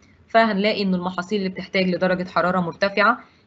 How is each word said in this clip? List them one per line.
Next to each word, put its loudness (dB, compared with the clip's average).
فهنلاقي 2
إن 0
المحاصيل -4
اللي -2
بتحتاج -2
لدرجة 0
حرارة 0
مرتفعة 0